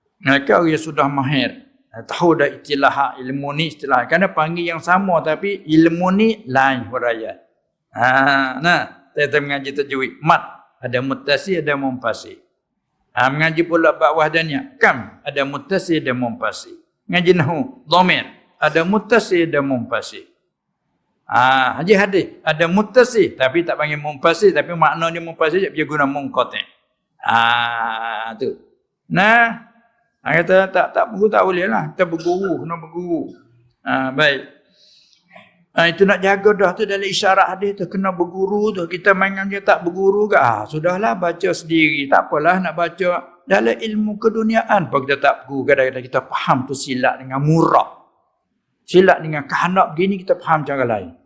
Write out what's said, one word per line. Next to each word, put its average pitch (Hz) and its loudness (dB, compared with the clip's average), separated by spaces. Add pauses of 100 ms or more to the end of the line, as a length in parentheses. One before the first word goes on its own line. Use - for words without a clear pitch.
(220)
Mereka 139 2
orang 170 2
yang 151 -2
sudah 151 -2
mahir, 135 0 (560)
tahu 170 2
dah 143 2
istilah 135 -2
ilmu 139 -8
ni, 156 -4
istilah. 127 0
Kerana 185 2
panggil 170 -2
yang 160 -10
sama, 180 2
tapi 190 -4
ilmu 165 4
ni 214 2
lain 131 2
huraian. 117 -6 (500)
Ah, 131 2
nah, 160 -2
saya, 147 0
saya 143 0
mengaji 139 -6
tajwid. 135 -4
Mat, 160 4 (400)
ada 123 -4
muttasil, 139 -2
ada 147 -2
munfasil. 127 -6 (720)
Ah, 123 0
mengaji 160 -2
pula 165 2
bab 156 2
wahdaniyah. 156 -2
Kam, 143 0
ada 139 -4
muttasil, 156 -4
ada 131 -4
munfasil. 113 -6 (320)
Mengaji 175 2
nahwu, 156 -2
dhamir, 170 2 (320)
ada 156 2
muttasil, 208 2
ada 147 0
munfasil. 117 -4 (1040)
Ah, 127 2
haji 202 6
hadis, 196 0 (140)
ada 156 0
muttasil, 214 2
tapi 131 0
tak 160 -4
panggil 151 -4
munfasil, 160 2
tapi 151 -2
maknanya 165 0
munfasil, 165 -2
dia 151 -4
guna 143 0
munqati'. 131 -4 (560)
Ah, 113 -2
tu. 120 -6 (560)
Nah, 226 2 (560)
ah, 139 -2
kata 185 2
tak, - 0
tak - 2
berguru 208 2
tak 202 2
boleh 185 -2
lah. 190 -4
Kita 185 0
berguru, 170 -4
kena 165 -8
berguru. 165 -6 (480)
Ah, 131 -2
baik. 139 0 (1080)
Ah, 170 4
itu 170 4
nak 185 4
jaga 196 4
dah 190 2
tu 220 -2
dalam 196 -4
isyarat 190 2
hadis 190 -4
tu, 175 -6
kena 190 -4
berguru 190 -2
tu. 170 -4
Kita 180 2
main 190 0
dengan 196 -6
dia 202 -8
tak 170 4
berguru 196 0
ke? 196 4
Ah, 113 2
sudahlah 185 -2
baca 175 -4
sendiri. 156 0
Tak - 2
apalah 170 0
nak 165 -4
baca. 175 -4
Dalam 220 2
ilmu 214 -4
keduniaan 220 0
pun 135 -2
kita 139 0
tak 139 2 (140)
berguru. 135 0
Kadang-kadang 131 0
kita 127 -2
faham - -2
tu 135 -6
silap 127 -2
dengan 131 -6
murah. 151 2 (800)
Silap 180 4
dengan 151 -8
kehendak 175 0
begini 190 -2
kita 180 -2
faham 160 0
cara 135 -4
lain. 98 -6